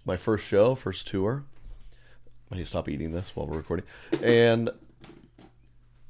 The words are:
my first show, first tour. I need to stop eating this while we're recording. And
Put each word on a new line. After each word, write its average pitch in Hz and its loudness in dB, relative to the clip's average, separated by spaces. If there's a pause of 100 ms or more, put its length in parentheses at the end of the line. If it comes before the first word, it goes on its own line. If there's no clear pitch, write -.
my 92 -2
first 107 -2
show, 110 4
first - -6
tour. 110 -2 (1080)
I - -8
need 90 -6
to - -10
stop 82 -4
eating 76 -6
this 87 -8
while 73 -6
we're 78 -6
recording. 85 -4 (380)
And 117 6 (1400)